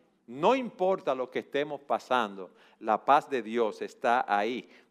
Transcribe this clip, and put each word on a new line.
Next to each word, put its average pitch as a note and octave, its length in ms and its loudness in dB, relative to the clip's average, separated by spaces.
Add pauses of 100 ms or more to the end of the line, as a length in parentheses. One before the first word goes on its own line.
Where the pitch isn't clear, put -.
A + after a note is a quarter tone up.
(260)
No D#3 280 2
importa F#3 600 -2
lo B2+ 160 -4
que B2 100 -4
estemos C#3+ 420 -4
pasando, G#2 680 -2 (300)
la A2 240 0
paz D3 240 4
de C3 140 -2
Dios A2 400 -2
está A#2+ 440 0
ahí G#2 400 -2 (240)